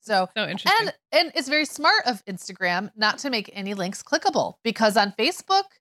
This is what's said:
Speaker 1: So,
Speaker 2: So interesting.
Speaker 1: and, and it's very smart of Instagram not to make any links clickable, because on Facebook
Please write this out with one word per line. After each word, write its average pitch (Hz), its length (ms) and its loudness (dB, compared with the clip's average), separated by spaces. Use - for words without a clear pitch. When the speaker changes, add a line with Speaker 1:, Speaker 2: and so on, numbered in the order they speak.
Speaker 1:
So, 185 340 0
Speaker 2:
So 220 100 0
interesting. 202 260 0
Speaker 1:
and, - 40 -6
and 320 220 2
it's 269 140 -4
very 302 160 2
smart 330 400 0
of 233 220 -2
Instagram 185 720 -4
not 214 220 0
to 277 120 -6
make 220 240 -4
any 196 200 -6
links 190 280 -6
clickable, 285 520 0
because 220 340 2
on 202 140 2
Facebook 381 520 0